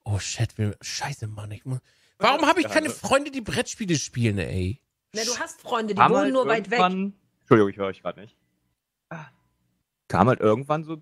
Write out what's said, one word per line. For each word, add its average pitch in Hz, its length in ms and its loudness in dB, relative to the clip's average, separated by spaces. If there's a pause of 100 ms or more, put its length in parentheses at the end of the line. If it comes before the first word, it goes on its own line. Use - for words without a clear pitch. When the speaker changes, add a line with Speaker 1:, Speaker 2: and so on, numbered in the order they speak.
Speaker 1:
oh 101 140 -2
shit, - 380 -6
wir, 104 220 -2
scheiße, - 480 -8
Mann, 104 240 -12
ich 104 140 -16
muss, 127 140 -6 (400)
warum 277 280 2
hab 330 100 4
ich 294 120 0
keine 311 180 0
Speaker 2:
Ja. 240 60 -4
Speaker 1:
Freunde, 285 380 0
die 269 100 -8
Brettspiele 202 560 -4
spielen, 113 400 -2
ey? 92 420 -4 (340)
Speaker 3:
Na, 220 120 -4
du 240 120 -6
hast 320 220 -10
Freunde, 220 340 -4
die 190 60 0
Speaker 2:
Kam 123 140 8
Speaker 3:
wohnen 294 80 4
Speaker 2:
halt 269 120 0
Speaker 3:
nur 262 140 2
weit 214 240 0
weg. 240 80 0
Speaker 2:
irgendwann, 190 340 0 (280)
Entschuldigung, 107 300 6
ich - 60 -12
höre 98 100 -2
euch 95 140 -8
grad 87 140 -8
nicht. 101 220 -20 (720)
Ah. 156 160 -16 (840)
Kam 98 220 4
halt 120 100 2
irgendwann 139 460 0
so 156 160 -14